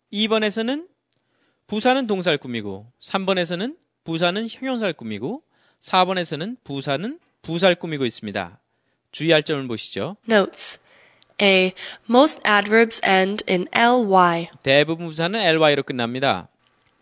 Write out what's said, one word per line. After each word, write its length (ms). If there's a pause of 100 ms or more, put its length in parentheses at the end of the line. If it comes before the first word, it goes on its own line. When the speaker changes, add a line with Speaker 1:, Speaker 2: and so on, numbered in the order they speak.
(100)
Speaker 1:
이 180
번에서는 600 (800)
부사는 400
동사를 320
꾸미고 520 (100)
삼 260
번에서는 500 (280)
부사는 440
형용사를 460
꾸미고 480 (380)
사 240
번에서는 600
부사는 540 (240)
부사를 320
꾸미고 320
있습니다. 540 (500)
주의할 320
점을 240
보시죠. 500 (120)
Speaker 2:
Notes. 500 (600)
A. 320 (360)
Most 380
adverbs 580
end 440
in 240
L 340
Y. 420 (140)
Speaker 1:
대부분 460
부사는 320
L 180
Y로 240
끝납니다. 640 (540)